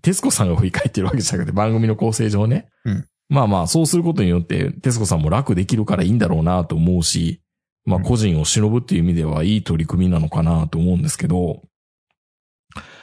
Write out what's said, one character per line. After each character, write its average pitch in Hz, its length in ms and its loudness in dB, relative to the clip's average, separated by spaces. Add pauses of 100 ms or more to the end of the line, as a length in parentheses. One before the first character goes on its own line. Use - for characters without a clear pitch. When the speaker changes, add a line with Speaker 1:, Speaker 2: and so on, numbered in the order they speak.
Speaker 1:
徹 185 200 0
子 262 100 0
さ - 120 0
ん 92 60 0
が 85 60 0
振 95 100 2
り 90 60 -2
返 - 160 -2
っ - 20 0
て - 120 -4
る 92 60 0
わ - 60 -2
け 117 80 -2
じ - 120 -2
ゃ 98 40 -2
な 90 60 -2
く 80 40 -6
て、 76 60 -6
番 107 200 0
組 113 140 2
の 110 80 2
構 113 160 0
成 110 180 0
上 104 180 0
ね。 143 220 -2 (160)
Speaker 2:
う 113 60 -2
ん。 - 160 -4 (220)
Speaker 1:
ま 139 140 2
あ 113 40 2
ま 98 160 2
あ、 82 40 -2
そ 165 160 2
う - 20 2
す 151 120 -2
る 170 60 0
こ 170 100 0
と 107 100 0
に 90 60 2
よ 87 100 2
っ - 40 -2
て、 92 280 -2
徹 120 280 -2
子 110 60 0
さ 90 100 0
ん 80 60 0
も 76 80 0
楽 107 260 0
で 92 100 0
き 120 100 -2
る 110 100 0
か 104 100 0
ら 98 80 0
い 85 40 0
い 95 40 2
ん 120 60 2
だ 107 100 2
ろ 85 120 0
う 78 40 0
な 87 220 2
と 82 100 -6
思 87 240 2
う 82 40 0
し、 82 380 -4 (440)
ま 98 120 0
あ、 - 20 -
Speaker 2:
う - 20 -4
ん。 - 20 -4
Speaker 1:
個 123 140 0
人 92 240 2
を 78 40 0
忍 107 240 0
ぶ 117 100 0
っ - 20 -6
て - 140 -4
い 85 60 2
う - 20 2
意 85 60 2
味 90 40 2
で 82 120 0
は 78 180 -2
い 107 140 2
い 98 60 -4
取 80 200 -2
り 78 40 -6
組 90 200 0
み 92 40 2
な 82 80 2
の 78 80 0
か 82 160 -2
な 80 240 2
と 80 120 -4
思 90 160 2
う - 20 0
ん 92 60 -2
で 156 60 -2
す - 80 -6
け 87 100 -4
ど、 87 340 -2 (1400)